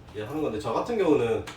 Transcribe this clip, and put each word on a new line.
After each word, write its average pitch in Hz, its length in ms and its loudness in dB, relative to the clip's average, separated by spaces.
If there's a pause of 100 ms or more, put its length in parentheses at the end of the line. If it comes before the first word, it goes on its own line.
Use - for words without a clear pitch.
(120)
이제 104 100 -8
하는 147 200 -4
건데, 113 160 -2
저 - 140 -4
같은 233 260 0
경우는 120 460 4 (120)